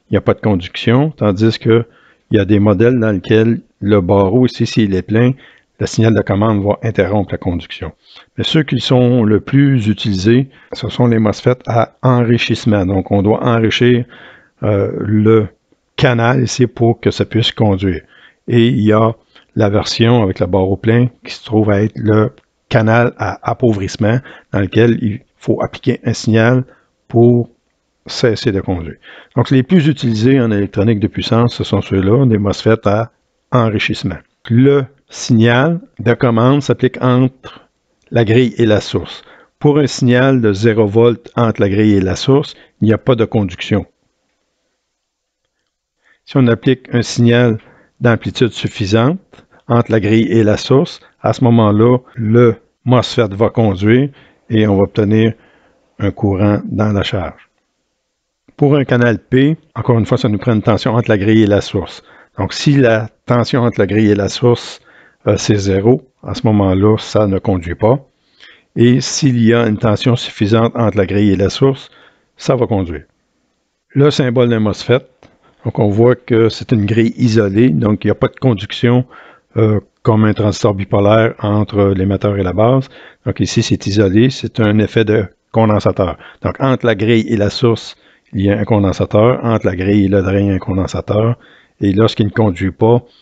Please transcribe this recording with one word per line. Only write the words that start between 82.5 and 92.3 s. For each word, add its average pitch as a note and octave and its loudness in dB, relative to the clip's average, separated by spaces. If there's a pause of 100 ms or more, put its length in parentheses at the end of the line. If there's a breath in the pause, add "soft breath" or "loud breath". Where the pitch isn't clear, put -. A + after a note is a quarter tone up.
base. A#2+ 0 (360 loud breath)
Donc - -6
ici, A2+ -2
c'est - -4
isolé, G#2 2
c'est A#2+ -8
un G#2+ 2
effet G#2+ 0
de G#2+ 0 (280)
condensateur. G#2 0 (240 loud breath)
Donc - -6
entre C3 -2
la A2+ 2
grille A2 0
et A#2+ -2
la G2+ 0
source, - -2 (380 soft breath)
il F#2+ -2
y G2+ 2
a G2+ 0
un G#2 -2
condensateur. G#2 0
Entre A2+ -2
la F#2 -4
grille G2 2
et - 0
le G2 2
drain, F#2+ 0
il G2+ 0
y - 0
a G2 0
un F#2 -2
condensateur. G2 -4 (420 soft breath)
Et G2+ 0
lorsqu'il G#2+ 0
ne G2 -6